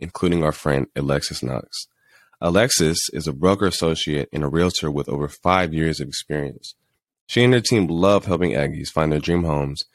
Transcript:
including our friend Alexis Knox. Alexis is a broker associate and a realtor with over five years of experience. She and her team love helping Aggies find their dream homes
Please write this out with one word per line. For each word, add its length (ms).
including 420
our 100
friend 340
Alexis 460
Knox. 440
Alexis 580
is 140
a 60
broker 340
associate 680
and 100
a 60
realtor 420
with 180
over 200
five 460
years 260
of 80
experience. 680
She 160
and 100
her 80
team 260
love 400
helping 260
Aggies 360
find 220
their 100
dream 240
homes 400